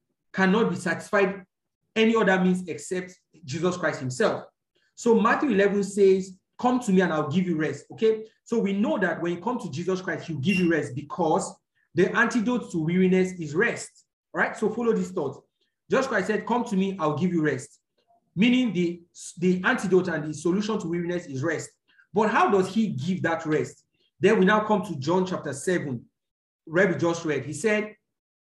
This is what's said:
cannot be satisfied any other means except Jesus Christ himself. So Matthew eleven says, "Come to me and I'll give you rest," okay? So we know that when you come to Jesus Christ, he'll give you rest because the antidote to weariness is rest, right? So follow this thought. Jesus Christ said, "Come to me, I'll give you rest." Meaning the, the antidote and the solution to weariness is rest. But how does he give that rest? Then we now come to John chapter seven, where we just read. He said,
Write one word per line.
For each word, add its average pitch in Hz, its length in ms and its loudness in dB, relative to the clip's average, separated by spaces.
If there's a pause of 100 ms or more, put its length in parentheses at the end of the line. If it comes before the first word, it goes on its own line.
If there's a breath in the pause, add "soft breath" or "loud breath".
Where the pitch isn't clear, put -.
(320)
cannot 190 380 2
be 175 60 -4
satisfied 185 680 -2 (520)
any 226 180 4
other 190 260 4
means 185 280 2
except 180 500 -8 (260)
Jesus 165 320 -2
Christ 156 240 -2
himself. 143 440 -2 (500)
So 226 260 4
Matthew 262 300 2
eleven 196 340 2
says, 190 480 4 (260)
"Come 254 220 2
to 208 120 -2
me 185 80 6
and 170 120 2
I'll 151 180 -2
give 180 160 0
you 170 100 0
rest," 151 360 -4
okay? 220 320 0 (200 loud breath)
So 233 140 -2
we 196 140 0
know 240 260 0
that 170 220 -2
when 175 140 -2
you 170 80 -10
come 240 160 -4
to 165 120 -10
Jesus 175 300 -4
Christ, - 260 -8
he'll 156 120 -8
give 175 180 0
you 175 140 2
rest 151 240 -2
because 170 600 -2 (400)
the 175 220 0
antidote 226 540 0
to 170 120 -4
weariness 185 500 4
is 160 220 -8
rest, 185 520 -4 (260)
right? 190 240 -2
So 214 140 -2
follow 233 240 0
this 185 160 -2
thought. 139 340 -6 (460)
Jesus 254 160 2
Christ 196 220 -2
said, 214 180 -2
"Come 233 180 0
to 208 120 -4
me, 190 220 0
I'll 151 180 0
give 170 160 0
you 165 100 2
rest." 135 380 -4 (560)
Meaning 247 360 2
the, 170 300 -2 (360)
the 180 260 2
antidote 185 440 2
and 156 200 -4
the 156 60 -6
solution 202 440 -2
to 175 80 -6
weariness 175 400 -4
is 135 160 -6
rest. 151 280 -4 (480 soft breath)
But 214 120 4
how 311 200 4
does 190 240 2
he 226 140 2
give 147 340 -4
that 165 240 -2
rest? 147 380 -2 (340)
Then 196 220 4
we 185 40 6
now 208 220 4
come 208 200 2
to 165 100 -8
John 165 280 0
chapter 160 280 -6
seven, 143 520 -4 (600)
where 180 240 2
we 175 80 -2
just 170 280 -2
read. 139 220 -2
He 147 60 -8
said, 208 420 -2 (480)